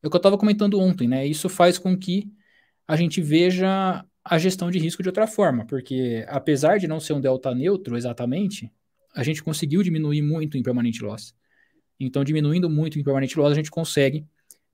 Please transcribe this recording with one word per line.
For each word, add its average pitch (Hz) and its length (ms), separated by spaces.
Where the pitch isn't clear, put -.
É 156 40
o 151 40
que 180 60
eu 175 40
tava 196 160
comentando 208 420
ontem, 185 300
né? 131 180
Isso 151 220
faz 180 300
com 185 180
que 185 340
a 156 80
gente 165 280
veja 185 800
a 170 160
gestão 180 320
de 185 80
risco 165 240
de 185 60
outra 208 180
forma, 156 380
porque 127 640
apesar 147 500
de 185 80
não 156 140
ser 156 140
um 143 60
delta 131 340
neutro 156 420
exatamente, 123 760
a - 80
gente 151 200
conseguiu 160 400
diminuir 156 380
muito 151 380
em 123 40
permanent 120 380
loss. 107 340
Então, 139 240
diminuindo 156 460
muito 151 300
em 143 40
permanent 135 340
loss, 147 160
a - 20
gente 151 160
consegue 151 560